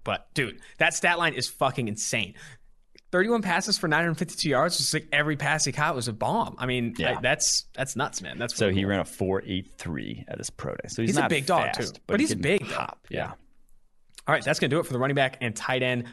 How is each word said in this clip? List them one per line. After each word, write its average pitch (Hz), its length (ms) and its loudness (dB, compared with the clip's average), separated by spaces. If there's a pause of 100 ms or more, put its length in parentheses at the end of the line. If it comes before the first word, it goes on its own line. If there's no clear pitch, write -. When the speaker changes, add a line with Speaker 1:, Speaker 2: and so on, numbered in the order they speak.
Speaker 1:
But, - 280 -4
dude, 127 260 -4 (200)
that 165 160 4
stat 175 240 2
line 165 160 2
is 123 140 -4
fucking 131 380 0
insane. 107 480 -4 (800)
Thirty-one 214 300 4
passes 190 360 0
for - 80 -2
nine 156 160 4
hundred 165 120 2
fifty-two - 340 -2
yards, 147 300 4
just, - 160 0
like, 156 180 -2
every 147 240 4
pass 147 280 0
he 143 60 0
caught 151 240 0
was 123 140 -2
a 113 40 -2
bomb. 127 460 0
I 127 80 -4
mean, 123 320 0
Speaker 2:
Yeah. - 200 0
Speaker 1:
I, - 20 -6
that's, - 520 0
that's 131 220 -6
nuts, 131 260 -4
man. 76 160 -12
That's 117 200 -6
Speaker 2:
So 110 100 4
Speaker 1:
really 98 120 4
Speaker 2:
he 98 40 2
Speaker 1:
cool. 98 80 2
Speaker 2:
ran 98 100 2
a 85 40 2
four 95 420 -2
eight 95 320 -4
three 57 480 -6
at - 120 -10
his - 120 -8
pro - 220 -8
day. - 160 -10
So - 140 -4
he's 117 80 2
Speaker 1:
He's - 80 2
a - 20 2
Speaker 2:
not 127 100 2
Speaker 1:
big 139 160 0
dog, 165 200 2
Speaker 2:
fast, - 280 -4
Speaker 1:
too. - 140 -20
Speaker 2:
but 190 60 0
Speaker 1:
But 214 60 4
Speaker 2:
he 302 40 4
Speaker 1:
he's 311 80 0
a - 20 0
Speaker 2:
can 101 80 -4
Speaker 1:
big 170 200 2
dog. - 80 -8
Speaker 2:
hop. - 400 -8
Speaker 1:
Yeah. - 80 -4
Speaker 2:
Yeah. - 140 -4 (920)
Speaker 1:
All 139 80 2
right, 135 120 2
that's 151 160 2
gonna 165 80 2
do 143 100 2
it 170 80 0
for - 60 -8
the 123 80 0
running 139 160 2
back 131 240 2
and 117 140 -2
tight 131 280 0
end 123 300 0